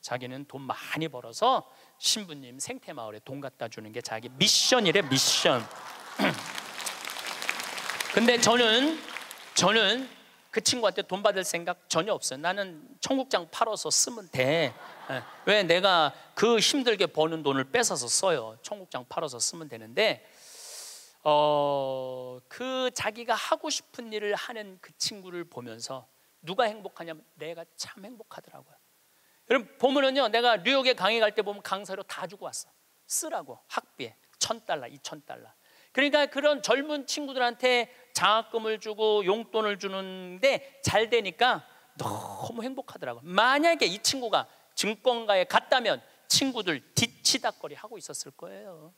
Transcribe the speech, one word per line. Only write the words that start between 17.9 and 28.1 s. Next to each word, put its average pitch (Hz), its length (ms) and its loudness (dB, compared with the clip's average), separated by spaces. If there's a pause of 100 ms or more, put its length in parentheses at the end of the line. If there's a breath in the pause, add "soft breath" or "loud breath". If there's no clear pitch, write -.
써요? 113 540 0
청국장 175 480 -10
팔아서 147 300 -6
쓰면 165 300 -6
되는데." 127 560 -2 (1000 loud breath)
어, 135 1120 2 (100)
그 254 460 -4
자기가 226 400 -4
하고 311 380 -2
싶은 - 420 -10
일을 208 220 -2
하는 208 440 -10
그 - 180 -20
친구를 180 460 -6
보면서 123 640 -12 (360 soft breath)
누가 185 220 0
행복하냐면 185 680 -10
내가 165 320 -12 (100)
참 - 300 -14
행복하더라고요. - 680 -20 (720 soft breath)